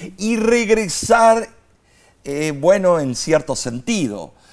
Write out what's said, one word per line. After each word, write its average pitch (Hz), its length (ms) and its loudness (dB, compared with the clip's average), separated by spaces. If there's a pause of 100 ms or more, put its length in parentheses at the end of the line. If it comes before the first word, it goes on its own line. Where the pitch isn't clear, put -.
(180)
y 220 200 -2
regresar, 226 1120 2 (760)
eh, 151 360 -4
bueno, 180 400 4
en 131 160 -2
cierto 147 400 0
sentido, 123 800 -4 (200)